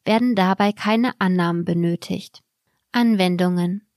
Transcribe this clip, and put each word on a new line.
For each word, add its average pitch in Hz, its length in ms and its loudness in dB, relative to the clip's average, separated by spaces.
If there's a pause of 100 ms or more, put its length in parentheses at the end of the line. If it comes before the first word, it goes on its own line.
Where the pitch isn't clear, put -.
werden 233 300 0
dabei 190 380 2
keine 226 480 0
Annahmen 175 440 0
benötigt. 170 800 -4 (480)
Anwendungen. 180 960 0 (100)